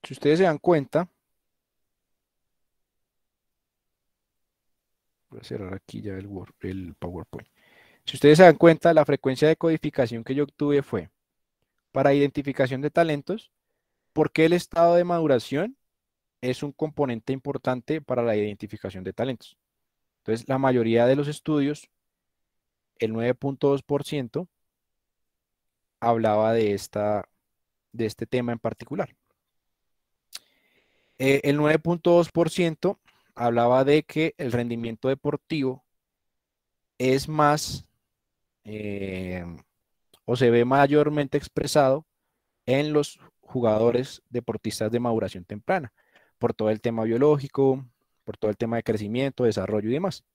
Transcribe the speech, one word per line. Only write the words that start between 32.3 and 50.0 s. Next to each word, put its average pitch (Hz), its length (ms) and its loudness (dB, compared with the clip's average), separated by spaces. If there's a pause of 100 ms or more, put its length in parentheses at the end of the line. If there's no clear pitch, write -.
por 170 200 0
ciento 170 480 -2 (360)
hablaba 120 500 2
de 151 180 4
que 156 340 -4
el 131 140 -6
rendimiento 117 580 -6
deportivo 139 760 -4 (1120)
es 131 300 0
más, 151 580 0 (800)
eh, 98 800 -8 (800)
o 131 120 -2
se 120 140 4
ve 120 140 4
mayormente 143 720 2
expresado 139 680 0 (600)
en 143 260 0
los 147 280 -2 (200)
jugadores 117 880 0
deportistas 110 640 -6
de 120 100 -2
maduración 107 440 -4
temprana, 123 480 -6 (460)
por 113 140 -2
todo 107 180 0
el 107 100 -2
tema 113 240 -4
biológico, 135 800 0 (400)
por - 120 -14
todo 107 140 -2
el 104 60 -4
tema 117 200 -4
de 113 60 -4
crecimiento, 120 600 -4
desarrollo 104 440 -2
y 120 40 -2
demás. 170 320 -6 (100)